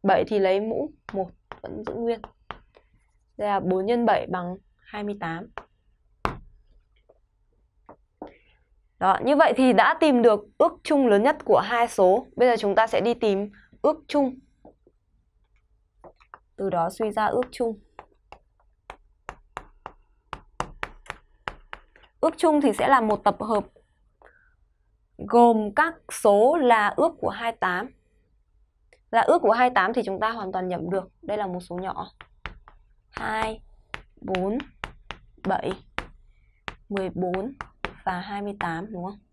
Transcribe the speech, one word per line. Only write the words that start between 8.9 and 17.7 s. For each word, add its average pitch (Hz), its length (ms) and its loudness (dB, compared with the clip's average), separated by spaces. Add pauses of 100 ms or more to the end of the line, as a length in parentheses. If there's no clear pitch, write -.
Đó, 185 240 2
như 277 120 2
vậy 285 200 6
thì 254 180 4
đã 247 260 4
tìm 269 220 4
được 214 180 6 (180)
ước 339 160 4 (100)
chung 277 240 2
lớn 202 160 4
nhất 294 120 2 (100)
của 160 180 4
hai 233 240 0
số. 202 480 4
Bây 247 140 4
giờ 240 100 4
chúng 202 160 -2
ta 220 120 4
sẽ - 140 0
đi 233 120 0
tìm 208 380 -2 (300)
ước 311 160 2 (100)
chung. 262 320 -2 (2250)
Từ 196 140 -6
đó 175 200 -2
suy 214 220 -4
ra 214 140 -2
ước 247 260 -2
chung. 226 280 -6 (4000)